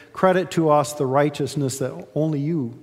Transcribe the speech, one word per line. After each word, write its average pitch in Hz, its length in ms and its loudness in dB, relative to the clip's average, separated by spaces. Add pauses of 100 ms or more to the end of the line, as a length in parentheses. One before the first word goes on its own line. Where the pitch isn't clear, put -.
(120)
credit 185 400 2
to 160 180 2
us 147 220 4
the 139 140 -2
righteousness 139 720 0
that 135 140 -4 (220)
only 151 260 -2
you 139 420 -4